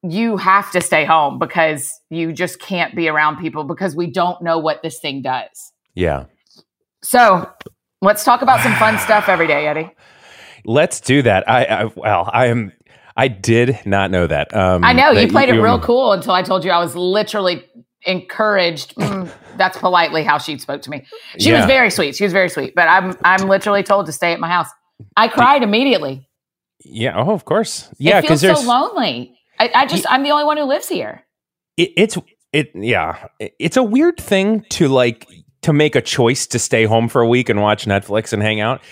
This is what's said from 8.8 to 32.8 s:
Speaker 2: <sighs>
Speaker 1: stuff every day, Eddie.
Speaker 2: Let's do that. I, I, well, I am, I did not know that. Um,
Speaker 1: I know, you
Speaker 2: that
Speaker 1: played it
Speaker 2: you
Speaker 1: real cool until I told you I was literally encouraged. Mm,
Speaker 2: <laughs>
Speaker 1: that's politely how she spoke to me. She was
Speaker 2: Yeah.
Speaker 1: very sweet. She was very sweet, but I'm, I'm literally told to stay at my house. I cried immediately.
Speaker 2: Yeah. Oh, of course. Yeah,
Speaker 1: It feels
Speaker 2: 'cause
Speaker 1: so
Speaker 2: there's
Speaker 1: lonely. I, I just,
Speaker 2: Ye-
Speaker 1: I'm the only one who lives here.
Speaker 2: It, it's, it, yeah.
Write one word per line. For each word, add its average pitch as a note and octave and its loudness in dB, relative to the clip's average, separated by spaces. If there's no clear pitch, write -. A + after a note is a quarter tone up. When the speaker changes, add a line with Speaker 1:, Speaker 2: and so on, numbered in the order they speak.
Speaker 2:
<sighs> - -6
Speaker 1:
stuff G#3+ 2
every E3+ 2
day, D3+ 0
Eddie. D#3 -4
Speaker 2:
Let's C#3+ 0
do C#3 2
that. G2+ 2
I, B2 4
I, G#2 -2
well, G#2 -2
I B2 4
am, A#2 -2
I C3+ 2
did A#2 2
not G2 0
know F2 2
that. D2 -2
Um, F#2 2
Speaker 1:
I B3 4
know, C#4 4
you G#3 4
Speaker 2:
that A#3 2
Speaker 1:
played C#4 4
it A#3 4
Speaker 2:
you A3 4
Speaker 1:
real A#3+ 2
cool A#3+ 0
until F#3+ -2
I F#3 2
told F#3 -2
you F#3 -2
I E3+ 2
was E3 -4
literally F#3 -2
encouraged. F#3 -2
Mm, F#3+ -6
Speaker 2:
<laughs> - -20
Speaker 1:
that's F#3 -2
politely E3 0
how D3+ 0
she D3 -8
spoke - -10
to C3+ -18
me. D3+ -14
She E4 2
was - 4
Speaker 2:
Yeah. - 2
Speaker 1:
very C4 4
sweet. D3 -4
She G3 -2
was F#3+ 0
very D#3+ 2
sweet, C3+ -8
but F3 4
I'm, F#3 2
I'm F#3+ 2
literally G3 2
told G3 0
to D#3 -10
stay E3+ -2
at - -6
my E3 -6
house. F3 -2
I A3 4
cried B3 4
immediately. G3+ -2
Speaker 2:
Yeah. A2 -6
Oh, C#3 0
of F3+ -6
course. - -4
Yeah, F3+ 4
Speaker 1:
It - 2
feels D#4 -2
Speaker 2:
'cause D3 4
Speaker 1:
so F#3 4
Speaker 2:
there's C4+ 2
Speaker 1:
lonely. A#3+ -2
I, - -6
I C4 2
just, - -4
Speaker 2:
Ye- - -6
Speaker 1:
I'm C4+ 0
the C#4+ -2
only D4 0
one D4+ -2
who D4+ -4
lives C4+ -4
here. C#3 -8
Speaker 2:
It, E3+ 0
it's, G#3 0
it, D3+ -2
yeah. F2+ -4